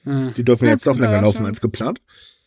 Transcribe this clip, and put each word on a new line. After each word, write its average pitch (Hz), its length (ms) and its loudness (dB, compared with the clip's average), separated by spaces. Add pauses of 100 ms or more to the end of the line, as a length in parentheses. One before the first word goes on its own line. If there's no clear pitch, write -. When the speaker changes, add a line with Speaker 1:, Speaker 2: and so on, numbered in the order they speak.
Speaker 1:
Ah. 131 300 -4
Speaker 2:
Die 123 80 -4
dürfen 120 220 4
Speaker 3:
Ja, - 60 4
Speaker 2:
jetzt - 140 0
doch 139 100 2
länger 110 240 0
Speaker 3:
Überraschung. 104 40 2 (120)
Speaker 2:
laufen 110 100 -4
als 101 160 -8
geplant. 120 400 -6 (460)